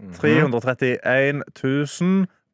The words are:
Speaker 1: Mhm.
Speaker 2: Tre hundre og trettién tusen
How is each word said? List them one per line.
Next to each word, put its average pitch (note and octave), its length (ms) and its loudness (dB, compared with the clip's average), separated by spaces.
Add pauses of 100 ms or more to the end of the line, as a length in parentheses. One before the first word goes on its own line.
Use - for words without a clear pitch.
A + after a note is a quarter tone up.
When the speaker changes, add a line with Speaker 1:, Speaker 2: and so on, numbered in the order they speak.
Speaker 1:
Mhm. G3 160 -16
Speaker 2:
Tre D3+ 220 2
hundre B2+ 180 2
og A2+ 80 -4
trettién C3 760 0 (120)
tusen F3 720 0 (280)